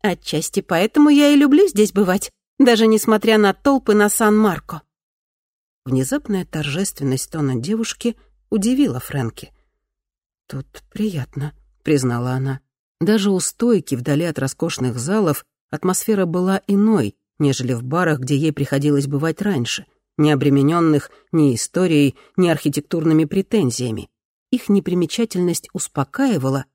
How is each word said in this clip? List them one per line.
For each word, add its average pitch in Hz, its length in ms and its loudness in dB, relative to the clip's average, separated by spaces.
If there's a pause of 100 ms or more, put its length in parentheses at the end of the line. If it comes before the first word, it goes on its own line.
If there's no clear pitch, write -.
Отчасти 175 600 -4
поэтому 220 500 2
я 285 180 6
и 294 80 6
люблю 294 320 4
здесь 208 240 2
бывать, 196 380 0 (280)
даже 233 280 6
несмотря 220 500 2
на 202 160 4
толпы 262 420 0
на 208 140 4
Сан-Марко». 208 720 0 (1040)
Внезапная 175 600 -2
торжественность 147 840 -4
тона 139 260 -2
девушки 220 600 -4 (320)
удивила 220 520 0
Фрэнки. - 520 -8 (960)
«Тут - 440 -14
приятно», 151 600 -6 (360)
признала 127 440 0
она. 131 280 -4 (400)
Даже 202 300 0
у 185 100 0
стойки, 214 540 -2
вдали 143 300 -2
от 165 140 -6
роскошных 131 600 -4
залов, 170 480 -2 (240)
атмосфера 185 560 -2
была 180 400 -2
иной, 202 500 0 (220)
нежели 131 340 0
в 117 100 -4
барах, 156 380 -2
где 131 160 -2
ей 156 160 0
приходилось 143 540 0
бывать 147 340 -4
раньше, 185 460 -4 (320)
не 151 120 4
обремененных 147 800 2 (220)
ни 147 220 4
историей, 151 600 0 (220)
ни 180 140 2
архитектурными 156 720 0
претензиями. 131 840 -2 (400)
Их - 180 -4
непримечательность 180 1040 -2
успокаивала. 139 1040 -4